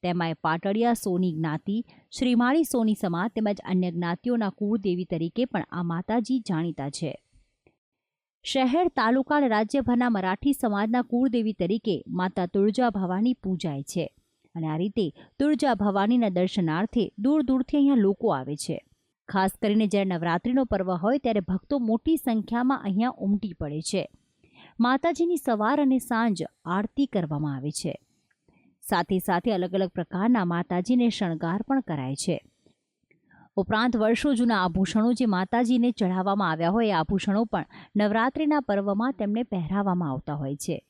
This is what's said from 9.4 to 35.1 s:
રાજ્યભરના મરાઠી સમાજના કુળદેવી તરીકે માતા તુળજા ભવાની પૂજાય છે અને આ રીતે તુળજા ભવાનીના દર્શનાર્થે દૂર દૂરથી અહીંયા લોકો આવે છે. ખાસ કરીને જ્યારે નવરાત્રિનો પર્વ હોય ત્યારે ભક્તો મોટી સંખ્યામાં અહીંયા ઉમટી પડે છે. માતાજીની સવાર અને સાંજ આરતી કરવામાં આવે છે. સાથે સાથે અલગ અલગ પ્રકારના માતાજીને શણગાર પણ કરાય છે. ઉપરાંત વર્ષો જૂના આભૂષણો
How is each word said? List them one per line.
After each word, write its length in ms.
રાજ્યભરના 600
મરાઠી 420
સમાજના 500
કુળદેવી 500
તરીકે 560
માતા 380
તુળજા 440
ભવાની 440
પૂજાય 480
છે 320
અને 120
આ 100
રીતે 360
તુળજા 360
ભવાનીના 540
દર્શનાર્થે 920
દૂર 240
દૂરથી 340
અહીંયા 180
લોકો 360
આવે 260
છે. 280
ખાસ 220
કરીને 240
જ્યારે 180
નવરાત્રિનો 600
પર્વ 320
હોય 220
ત્યારે 220
ભક્તો 380
મોટી 380
સંખ્યામાં 680
અહીંયા 260
ઉમટી 440
પડે 280
છે. 280
માતાજીની 560
સવાર 440
અને 180
સાંજ 440
આરતી 420
કરવામાં 500
આવે 140
છે. 280
સાથે 300
સાથે 340
અલગ 220
અલગ 140
પ્રકારના 560
માતાજીને 640
શણગાર 540
પણ 180
કરાય 340
છે. 260
ઉપરાંત 400
વર્ષો 380
જૂના 300
આભૂષણો 480